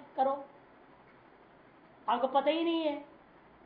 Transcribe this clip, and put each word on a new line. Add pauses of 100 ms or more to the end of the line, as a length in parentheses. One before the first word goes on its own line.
(160)
करो, (1600)
आपको
पता
ही
नहीं
है, (720)